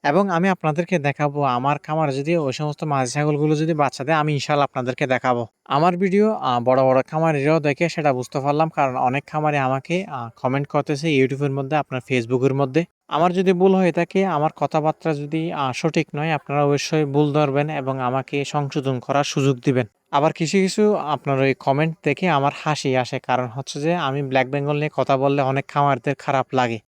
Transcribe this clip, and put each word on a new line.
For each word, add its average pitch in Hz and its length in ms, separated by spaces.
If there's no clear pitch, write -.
এবং 156 260
আমি 175 200
আপনাদেরকে 170 500
দেখাবো 143 440
আমার 135 360
খামারে 156 340
যদি 139 240
ওই 139 160
সমস্ত 151 300
মাদি 135 260
ছাগলগুলো 147 460
যদি 160 180
বাচ্চা 143 300
দেয়, 156 140
আমি 151 160
ইনশাল্লাহ 143 360
আপনাদেরকে 131 380
দেখাবো। 123 360
আমার 160 320
ভিডিও, 196 360
আহ, 131 300
বড় 131 200
বড় 131 200
খামারিরাও 156 560
দেখে 147 300
সেটা 151 240
বুঝতে 127 260
পারলাম, 147 300
কারণ 135 280
অনেক 131 280
খামারি 151 320
আমাকে, 135 460
আহ, 131 320
কমেন্ট 135 320
করতেছে 147 400
YouTube-এর 135 380
মধ্যে, 139 180
আপনার 127 260
Facebook-এর 127 520
মধ্যে। 139 280
আমার 165 260
যদি 190 200
ভুল 185 220
হয়ে 185 160
থাকে, 170 340
আমার 156 300
কথাবার্তা 156 580
যদি, 147 280
আহ, 139 200
সঠিক 156 440
নয়, 156 160
আপনারা 143 340
অবশ্যই 147 400
ভুল 147 280
ধরবেন 147 360
এবং 135 300
আমাকে 131 460
সংশোধন 139 540
করার 139 240
সুযোগ 139 360
দিবেন। 127 260
আবার 156 220
কিছু 170 240
কিছু 190 260
আপনার 139 260
ওই 135 200
কমেন্ট 151 340
দেখে 147 260
আমার 143 260
হাসি 147 420
আসে, 127 220
কারণ 127 280
হচ্ছে 123 340
যে 160 140
আমি 143 260
ব্ল্যাক 131 260
বেঙ্গল 143 300
নিয়ে 151 160
কথা 135 240
বললে 139 240
অনেক 135 260
খামারিদের 139 480
খারাপ 135 380
লাগে। 120 260